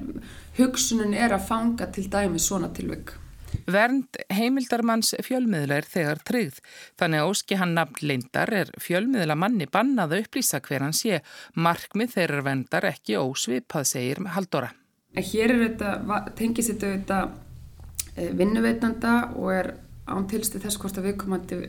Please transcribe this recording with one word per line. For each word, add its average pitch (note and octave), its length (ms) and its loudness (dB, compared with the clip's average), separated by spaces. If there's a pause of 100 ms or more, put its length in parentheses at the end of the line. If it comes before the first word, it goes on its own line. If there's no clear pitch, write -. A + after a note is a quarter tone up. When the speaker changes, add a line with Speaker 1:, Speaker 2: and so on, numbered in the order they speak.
(580)
Speaker 1:
hugsunin A3+ 580 2
er A3+ 160 4
að F#3+ 160 0
fanga A3+ 480 0
til G3 160 -4
dæmis F#3+ 400 2
svona F3 240 0
tilvik. - 400 -8 (540)
Speaker 2:
Vernd A#3+ 500 2 (140)
heimildarmanns A#3 800 2 (120)
fjölmiðla E3 540 2
er - 80 -6
þegar D#3 400 0
tryggð. G#3+ 320 0 (400)
Þannig D#3+ 220 4
að F3 100 2
óski G3+ 280 0
hann F3 180 2
nafnleyndar D3 840 0
er B2+ 100 -2 (100)
fjölmiðlamanni F#3 920 2
bannað G3+ 440 4
að G#3+ 100 0
upplýsa A3+ 400 -2
hver C3+ 200 0
hann D#3 100 -2
sé. F#3 260 2 (340)
Markmið E3+ 640 0
þeirrar D3 280 2
verndar C#3 440 0
ekki G#3 300 -2
ósvipað, D3+ 720 -2
segir C3+ 340 -2 (120)
Halldóra. E3 360 -2 (460)
Speaker 1:
En F#3+ 80 -2
hér A#3 300 4
er A#3 100 4
þetta, G#3 280 -2 (120)
va-, G3+ 180 0 (140)
tengist A#3 360 0
þetta G3 160 -2
auðvitað, G3 480 -2 (800)
eh, F3 220 -4
vinnuveitanda A3+ 760 4 (220)
og F#3 200 0
er F#3 160 0 (380)
án G3 200 -2
tillits G#3+ 240 -2
til G3 80 -6
þess G#3 200 -4
hvort F#3+ 160 -6
að F#3+ 120 0
viðkomandi F#3+ 600 -4